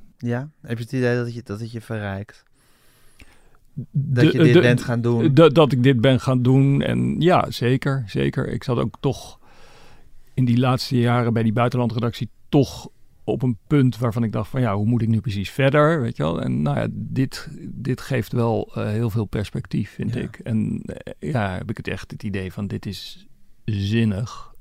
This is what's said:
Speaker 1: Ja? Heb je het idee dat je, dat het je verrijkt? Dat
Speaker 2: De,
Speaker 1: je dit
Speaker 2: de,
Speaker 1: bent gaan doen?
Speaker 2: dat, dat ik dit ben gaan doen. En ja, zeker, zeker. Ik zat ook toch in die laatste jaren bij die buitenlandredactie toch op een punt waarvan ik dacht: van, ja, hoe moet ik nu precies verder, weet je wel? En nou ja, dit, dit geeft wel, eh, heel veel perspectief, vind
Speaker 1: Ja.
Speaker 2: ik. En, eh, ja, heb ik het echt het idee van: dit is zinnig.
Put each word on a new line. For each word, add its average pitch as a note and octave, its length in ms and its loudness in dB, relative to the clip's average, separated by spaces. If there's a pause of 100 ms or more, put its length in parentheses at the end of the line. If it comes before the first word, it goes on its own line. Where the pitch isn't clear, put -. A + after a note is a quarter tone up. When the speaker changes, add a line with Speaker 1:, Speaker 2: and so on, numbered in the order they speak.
(300)
Speaker 1:
Ja? B2+ 180 -4 (120)
Heb A#2 180 -8
je A#2+ 60 -10
het - 80 -12
idee B2 240 2
dat A#2+ 180 -4
je, A#2 100 -12
dat G2+ 160 -10
het A2+ 120 -12
je A#2 80 -10
verrijkt? G#2 640 -8 (1500)
Dat C3+ 320 2
Speaker 2:
De, D#3 140 6
Speaker 1:
je - 40 6
dit B2 120 8
Speaker 2:
de, - 60 8
Speaker 1:
bent A#2+ 220 4
gaan A#2+ 180 -2
doen? A#2+ 340 2
Speaker 2:
dat, D3+ 200 8
dat D3 180 6
ik B2 100 2
dit B2+ 180 4
ben B2+ 200 4
gaan B2+ 220 0
doen. C#3 400 4
En B2 380 0
ja, D#3+ 300 4
zeker, C3 560 0
zeker. C#3 420 -2
Ik A#2+ 160 -6
zat A#2+ 140 -2
ook C3 220 -2
toch - 380 -4 (960)
in B2+ 100 0
die A#2+ 140 2
laatste B2+ 400 0
jaren A#2+ 340 2
bij A2+ 100 2
die A2 100 2
buitenlandredactie A#2+ 760 -2 (200)
toch - 400 0 (360)
op B2 180 -2
een B2 240 0
punt C3 320 2
waarvan A#2 260 -2
ik G#2+ 80 -2
dacht: A2+ 180 -6
van, C3+ 100 -4
ja, G#2+ 160 0
hoe G#2 100 -2
moet A#2 160 2
ik A2+ 60 0
nu A2+ 120 2
precies G2+ 300 -4
verder, D3 500 2
weet A#2 160 -4
je - 60 -4
wel? - 200 -2
En B2+ 200 -2
nou C#3+ 160 -2
ja, A2+ 120 -2
dit, A2 580 -4 (240)
dit B2+ 280 -6
geeft B2 320 -4
wel, A#2 420 0
eh, G#2+ 120 -4
heel A2 240 -2
veel G#2+ 140 -2
perspectief, - 680 -6
vind - 240 -6
Speaker 1:
Ja. A#2+ 60 -4
Speaker 2:
ik. - 180 -10
En, A2 460 -4
eh, - 460 -10
ja, A2 260 -2
heb F#2 140 -8
ik A2+ 60 -8
het - 120 -10
echt - 220 -8
het - 120 -14
idee F#2+ 300 -6
van: G#2 140 -6
dit G2+ 200 -8
is - 400 -12 (380)
zinnig. G#2+ 960 -2